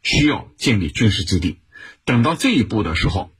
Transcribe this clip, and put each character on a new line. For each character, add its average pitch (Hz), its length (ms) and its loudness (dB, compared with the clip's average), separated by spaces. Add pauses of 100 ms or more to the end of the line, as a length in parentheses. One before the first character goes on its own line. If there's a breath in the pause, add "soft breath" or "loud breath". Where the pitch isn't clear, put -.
需 - 240 2
要 - 300 -2
建 110 240 0
立 78 100 -4
军 110 200 2
事 92 140 -4
基 92 140 0
地。 85 220 -4 (440 loud breath)
等 117 200 2
到 160 100 2
这 262 160 0
一 139 140 2
步 107 180 -2
的 82 140 -2
时 76 120 0
候 82 320 -4